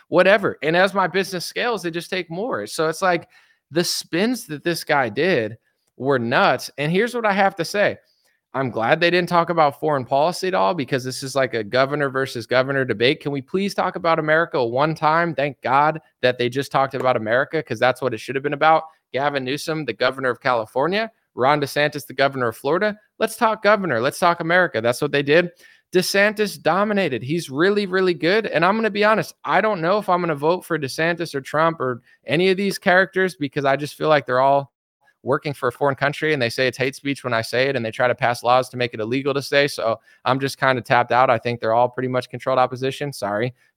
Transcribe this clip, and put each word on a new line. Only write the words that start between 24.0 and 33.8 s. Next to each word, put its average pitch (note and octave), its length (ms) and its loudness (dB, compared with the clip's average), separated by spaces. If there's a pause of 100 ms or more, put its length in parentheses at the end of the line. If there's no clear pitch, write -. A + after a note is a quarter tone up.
talk E3+ 200 2
America. E3 420 2
That's A#2+ 200 0
what D3 100 0
they C#3+ 120 2
did. E3+ 280 4 (400)
DeSantis G3+ 720 0
dominated. F3+ 640 0
He's D#3 260 -4
really, G3 360 2
really F#3 280 0
good. F3+ 340 0
And E3 180 2
I'm G3 100 4
gonna A3 140 0
be G3+ 140 0
honest, G#3 400 2
I E3 180 2
don't G3+ 200 0
know F3+ 180 2
if G3 100 -4
I'm F3+ 120 2
gonna E3+ 140 -2
vote D#3+ 300 0
for D#3+ 140 -2
DeSantis D#3+ 560 -2
or C3+ 60 -6
Trump D#3+ 380 0
or B2+ 220 -4 (240)
any E3+ 240 2
of F#3 80 2
these G3 220 -2
characters, F#3 560 2
because C#3+ 300 -4
I C#3 100 2
just C#3+ 200 -6